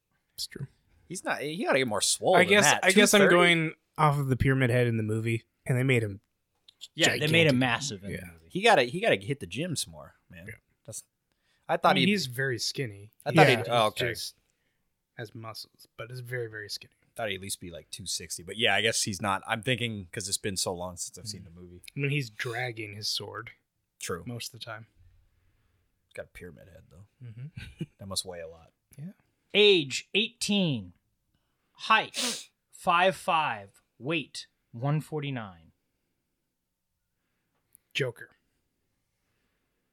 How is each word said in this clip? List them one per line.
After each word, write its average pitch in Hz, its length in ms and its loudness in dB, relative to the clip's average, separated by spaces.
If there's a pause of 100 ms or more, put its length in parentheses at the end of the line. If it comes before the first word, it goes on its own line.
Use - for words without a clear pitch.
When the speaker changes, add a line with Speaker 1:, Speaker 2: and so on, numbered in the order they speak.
(340)
Speaker 1:
It's - 120 -8
true. - 200 -12 (420)
Speaker 2:
He's - 160 -12
not. 117 160 -4
He 156 240 -6
gotta 311 140 2
get 131 100 2
more 104 140 -2
swole 156 340 2
Speaker 1:
I 175 40 10
Speaker 2:
than 180 100 4
Speaker 1:
guess, 202 160 6
Speaker 2:
that. 120 160 6
Speaker 1:
I - 100 4
guess 214 220 6
I'm 208 60 8
Speaker 2:
Two 156 40 8
thirty? 175 120 8
Speaker 1:
going 170 360 4 (240)
off 147 220 4
of 139 100 0
the 127 80 2
Pyramid 131 320 4
Head 123 180 4
in 117 120 0
the 113 40 0
movie, 110 420 -2 (220)
and 127 120 2
they 123 40 2
made 131 200 4
him 101 180 -6 (760)
Speaker 3:
Yeah, 147 220 4
they 123 40 -6
made 160 260 4
him 143 80 6
Speaker 1:
gigantic. 123 40 2
Speaker 3:
massive 117 460 -2
in 98 60 -10
Speaker 1:
Yeah. - 100 -8
Speaker 3:
the 90 60 -14
movie. 85 100 -20 (140)
Speaker 2:
He 185 120 -6
gotta, 202 200 8
he 123 180 -2
gotta 202 160 2
hit 107 240 -6
the 98 60 -10
gym 131 300 -6
some - 160 -6
more, 71 220 -20 (160)
man. 87 160 -20
Speaker 1:
Yeah. 113 80 -14 (300)
Speaker 2:
That's. - 180 -14 (680)
I 170 80 2
thought 175 140 6
Speaker 4:
I - 20 4
mean, 185 120 4
Speaker 2:
he'd 196 60 4
Speaker 4:
he's 180 140 0
very 127 320 -4
skinny. 104 540 -8 (120)
Speaker 2:
I - 80 -4
thought 151 160 8
Speaker 1:
Yeah. 131 80 6
Speaker 2:
he'd. 107 140 -4
Oh, 117 160 4
okay. 98 240 -2
Speaker 4:
Just - 240 -10 (840)
has 113 180 -14
muscles, - 640 -16
but 113 140 -14
is 127 100 -12
very, 120 280 -8
very 107 200 -12
skinny. - 240 -12 (240)
Speaker 2:
Thought 113 140 -4
he'd 98 60 -2
at 95 40 -14
least 98 200 -10
be, 90 100 -12
like, 76 200 -18
two - 160 -14
sixty, - 360 -8
but 90 160 -10
yeah, 110 160 4
I 101 80 4
guess 110 220 2
he's 101 180 -4
not. 95 260 -2
I'm 113 140 -2
thinking 113 500 -4
'cause 98 160 -8
it's 98 80 -2
been 98 220 -6
so 98 160 -2
long 90 240 -10
since - 200 -12
I've 87 100 -18
seen 104 160 -12
the 85 60 -20
movie. 87 300 -20 (160)
Speaker 4:
I 143 40 -6
mean, 139 100 -2
he's 139 180 -4
dragging 113 680 -8
his 104 140 -8
sword 104 440 -8 (460)
Speaker 2:
True. 87 280 -8
Speaker 4:
most 120 260 -12
of 113 80 -20
the - 60 -14
time. 110 200 -14 (1300)
Speaker 2:
Got 87 120 -14
a 71 40 -20
pyramid - 440 -20
head 78 180 -20
though. 92 140 -20 (200)
Speaker 4:
Mm-hmm. 120 680 -16
<laughs> - 80 -20
Speaker 2:
That 101 80 -14
must 95 160 -4
weigh 90 160 -12
a 80 80 -10
lot. 80 240 -20 (260)
Speaker 4:
Yeah. 165 140 -14 (420)
Speaker 3:
Age 190 580 4
eighteen. 175 800 -2 (800)
Height 220 760 -2 (240)
five 180 420 2
five. 131 640 -4 (160)
Weight 143 520 -8 (240)
one 143 280 -2
forty-nine. 120 680 -10 (2250)
Speaker 4:
Joker. 123 360 -6 (1600)